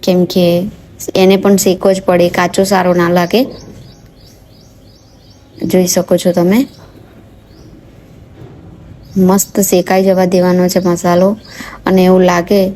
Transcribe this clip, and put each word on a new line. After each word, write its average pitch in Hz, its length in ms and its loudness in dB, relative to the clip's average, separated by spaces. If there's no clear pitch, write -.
કેમ 180 220 2
કે 175 380 0
એને 190 220 4
પણ 202 200 2
શેકવો 190 360 0
જ 190 100 -4
પડે, 175 260 0
કાચો 180 360 -2
સારો 185 300 0
ના 175 140 0
લાગે. 175 380 0
જોઈ 185 220 0
શકો 180 300 -2
છો 175 160 -2
તમે, 185 340 0
મસ્ત 190 440 0
શેકાઈ 190 440 0
જવા 185 200 2
દેવાનો 180 440 0
છે 185 100 -2
મસાલો. 180 580 0
અને 185 180 2
એવું 185 160 4
લાગે 185 560 0